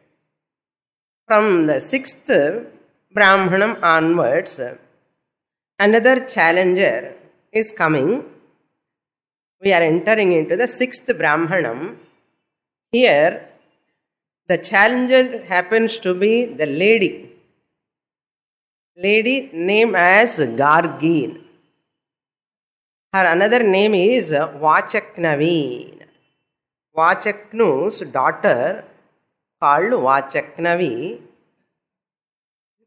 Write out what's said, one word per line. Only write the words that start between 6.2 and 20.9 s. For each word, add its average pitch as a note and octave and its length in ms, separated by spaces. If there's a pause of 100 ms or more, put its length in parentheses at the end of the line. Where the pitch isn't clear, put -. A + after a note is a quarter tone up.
challenger E3+ 880 (380)
is G#3+ 180
coming. D#3+ 540 (1400)
We G3 100
are E3+ 100
entering F3+ 500
into E3 240
the A#3+ 120
sixth - 380
Brahmanam. D#3+ 920 (960)
Here, F#3 560 (1000)
the F3 120
challenger A#3+ 840
happens F#3 560
to F#3 120
be A3 320
the D3+ 220
lady. F#3 640 (1700)
Lady A3 560
name G3 440
as F#3+ 420
Gargi. C#3+ 1040 (1700)